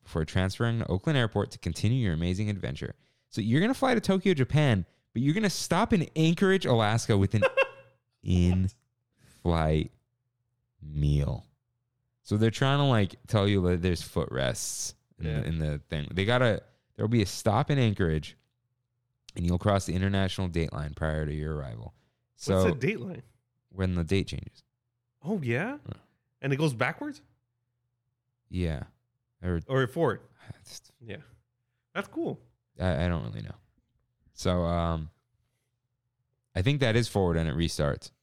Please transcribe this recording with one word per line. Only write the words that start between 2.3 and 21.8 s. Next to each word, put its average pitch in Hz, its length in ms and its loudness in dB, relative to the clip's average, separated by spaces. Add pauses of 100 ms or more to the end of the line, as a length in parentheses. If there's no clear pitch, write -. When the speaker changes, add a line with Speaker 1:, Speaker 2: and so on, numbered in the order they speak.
Speaker 1:
adventure. 67 440 -8 (360)
So - 120 -6
you're 117 200 2
gonna 240 120 2
fly 262 220 2
to 214 60 2
Tokyo, 190 320 2
Japan, 131 520 2 (280)
but 113 100 -2
you're 143 100 2
gonna 208 160 0
stop 208 440 0
in 165 100 4 (120)
Anchorage, 185 500 4
Alaska 113 520 4
with 98 160 4
an 107 100 4 (400)
Speaker 2:
<laughs> - 400 -20
Speaker 1:
in-flight 87 1700 0 (920)
meal. 73 640 -2 (760)
So 104 140 -2
they're 110 140 4
trying 135 280 2
to, 143 60 2
like, 110 300 2 (120)
tell 101 200 2
you 101 220 4
that 87 120 2
there's 87 200 0
footrests - 920 -4 (240)
in 87 60 -8
Speaker 2:
Yeah. 73 160 -2
Speaker 1:
the, - 60 -6
in 82 120 -2
the 73 300 -2
thing. 76 220 -6
They 95 140 0
gotta, 120 360 2 (340)
there'll 107 140 -2
be 117 120 4
a 98 60 2
stop 117 440 0
in 143 80 2
Anchorage, 92 580 0 (1000)
and 87 100 -2
you'll 87 140 2
cross 98 260 2
the 82 80 -4
international 95 540 0
date 82 260 -2
line 73 200 -6
prior 78 320 -2
to 73 80 -4
your 76 220 -4
arrival. 58 380 -10 (420)